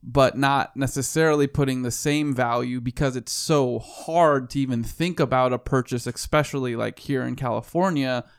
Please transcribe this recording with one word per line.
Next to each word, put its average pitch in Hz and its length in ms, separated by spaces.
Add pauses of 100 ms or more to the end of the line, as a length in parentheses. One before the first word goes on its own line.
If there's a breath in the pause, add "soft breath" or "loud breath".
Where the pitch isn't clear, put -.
but 127 340
not 139 400
necessarily 143 720
putting 131 340
the 123 80
same 147 420
value, 123 480
because 127 360
it's 123 160
so 127 480
hard 147 720
to 139 80
even 127 240
think 165 360
about 127 320
a 123 60
purchase, 123 480
especially, 131 680
like, 113 240
here 131 240
in 123 120
California, 131 880 (160 soft breath)